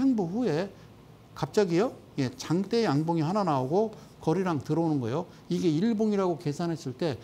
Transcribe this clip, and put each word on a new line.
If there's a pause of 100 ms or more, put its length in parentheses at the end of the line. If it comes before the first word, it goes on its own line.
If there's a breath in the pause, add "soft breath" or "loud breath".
횡보
후에 (640 loud breath)
갑자기요, (260)
예,
장대
양봉이
하나
나오고 (280 loud breath)
거래량
들어오는
거예요. (220 loud breath)
이게
일봉이라고
계산했을
때